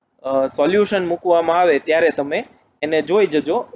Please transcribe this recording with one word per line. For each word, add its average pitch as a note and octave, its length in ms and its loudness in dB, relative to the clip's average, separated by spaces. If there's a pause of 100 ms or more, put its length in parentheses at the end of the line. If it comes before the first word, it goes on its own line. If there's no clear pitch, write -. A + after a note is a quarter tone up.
(220)
અ, C3+ 240 0
સોલ્યુશન F#3 600 0
મૂકવામાં E3+ 540 0
આવે D#3+ 180 4
ત્યારે D#3 320 2
તમે D#3 380 -6 (340)
એને D#3 200 0
જોઈ F#3+ 240 0
જજો, D#3 500 -2